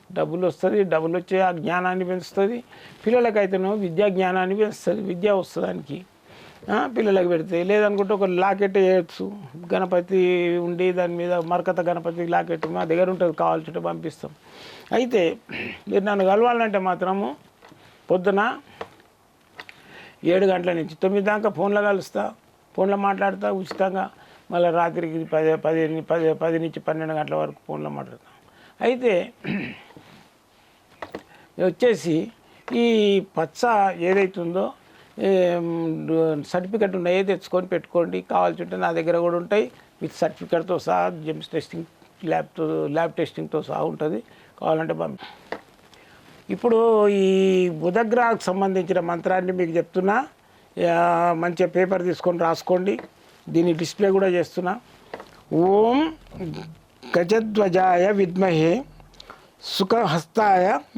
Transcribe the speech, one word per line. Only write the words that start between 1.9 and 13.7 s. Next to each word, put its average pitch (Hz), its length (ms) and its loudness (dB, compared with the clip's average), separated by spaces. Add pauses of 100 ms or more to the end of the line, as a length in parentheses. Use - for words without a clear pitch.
పెంచుతుంది. 196 600 -2 (420)
పిల్లలకైతేనో 202 640 2
విద్యా 202 380 0
జ్ఞానాన్ని 185 480 0
పెంచుతుంది, 214 460 -2
విద్య 190 280 -2
వస్తుంది 180 360 0
దానికి, 170 400 -10 (680)
ఆ, 226 260 0
పిల్లలకు 190 300 2
పెడితే. 170 340 0
లేదనుకుంటే 202 520 2
ఒక 202 100 0
లాకెట్ 190 520 0
వేయచ్చు, 185 560 2 (420)
గణపతి 180 840 2
ఉండి 175 360 -2
దాని 175 220 -2
మీద 175 180 -4
మరకత 175 480 0
గణపతి 170 460 -4
లాకెట్ 170 400 -2
మా 175 180 -4
దగ్గర 175 260 2
ఉంటుంది, 175 220 0
కావాల్సింటే 165 480 -2